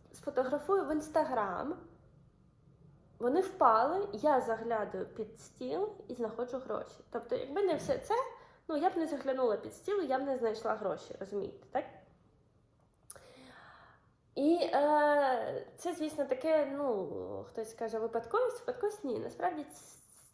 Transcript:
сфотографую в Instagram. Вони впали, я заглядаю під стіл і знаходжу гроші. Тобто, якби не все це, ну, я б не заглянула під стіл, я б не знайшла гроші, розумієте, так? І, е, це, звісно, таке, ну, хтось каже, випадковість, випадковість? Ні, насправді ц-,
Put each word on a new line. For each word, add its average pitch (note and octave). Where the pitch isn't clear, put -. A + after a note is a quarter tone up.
сфотографую D4
в C4+
Instagram. C4
Вони B3+
впали, D#4+
я D4
заглядаю A3
під -
стіл D4+
і B3
знаходжу A#3+
гроші. -
Тобто, -
якби C#4+
не F4
все C#4
це, -
ну, D#4
я E4
б F#4
не D#4+
заглянула C4
під G#3+
стіл, G4+
я C4
б C4+
не C#4
знайшла A3
гроші, F#3+
розумієте, G3
так? C4+
І, D#4
е, C#4+
це, F4
звісно, D4+
таке, D4+
ну, C#3
хтось A3
каже, A3+
випадковість, A#3
випадковість? G#4+
Ні, B3+
насправді D#4
ц-, -